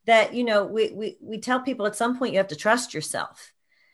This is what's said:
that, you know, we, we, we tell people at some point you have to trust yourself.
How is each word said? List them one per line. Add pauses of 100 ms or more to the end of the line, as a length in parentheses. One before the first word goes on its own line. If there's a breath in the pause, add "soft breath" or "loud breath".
that,
you
know,
we,
we,
we
tell
people
at
some
point
you
have
to
trust
yourself. (400)